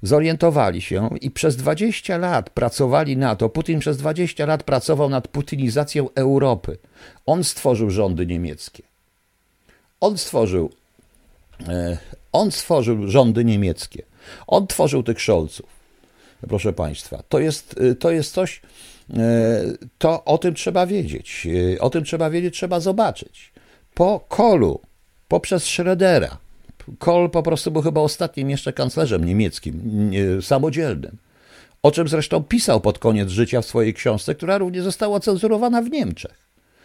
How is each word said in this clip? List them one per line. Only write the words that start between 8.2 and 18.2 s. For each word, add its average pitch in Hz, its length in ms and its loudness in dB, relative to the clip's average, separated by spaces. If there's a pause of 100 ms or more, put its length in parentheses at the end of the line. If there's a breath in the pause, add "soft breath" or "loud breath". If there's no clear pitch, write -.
niemieckie. 85 560 -8 (1160 soft breath)
On 196 180 2
stworzył, 92 520 0 (1000)
e, 87 300 -4 (340 loud breath)
on 196 180 2
stworzył 117 580 0
rządy 117 360 4
niemieckie. 101 580 0 (440 loud breath)
On 202 200 2
tworzył 143 360 0
tych 117 200 -2
Scholzów. - 580 -2 (680 soft breath)
Proszę 101 240 -2
państwa, 76 560 -6
to - 100 2
jest, 151 420 -2
e, 127 140 4
to 170 160 0
jest 160 240 -2